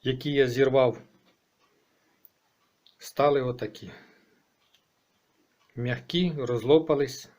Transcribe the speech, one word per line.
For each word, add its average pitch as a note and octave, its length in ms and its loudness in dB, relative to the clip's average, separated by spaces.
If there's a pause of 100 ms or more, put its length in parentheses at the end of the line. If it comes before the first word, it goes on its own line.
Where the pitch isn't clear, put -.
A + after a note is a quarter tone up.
які C3 300 -4
я C#3 140 4
зірвав, B2+ 560 2 (2000)
стали C#3+ 440 0
отакі. A#2 480 -8 (1900)
М'які, B2 640 -4
розлопались. C#3 880 0 (100)